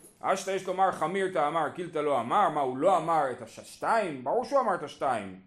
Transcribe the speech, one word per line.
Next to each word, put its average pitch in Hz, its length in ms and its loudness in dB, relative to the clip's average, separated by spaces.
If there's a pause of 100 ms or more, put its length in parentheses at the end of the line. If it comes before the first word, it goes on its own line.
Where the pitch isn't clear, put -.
(200)
אשתא 190 300 -2
יש 185 160 -4
לומר 185 260 2
חמירתא 180 560 0
אמר, 156 260 0
קילתא 160 240 -6
לא 143 220 2
אמר, 170 280 2
מה 151 120 0
הוא 131 180 -2
לא 175 180 4
אמר 160 340 2
את 117 120 -8
השתיים? 151 840 -4
ברור 208 200 0
שהוא 277 160 4
אמר 214 140 2
את 156 80 -4
השתיים, 113 640 -4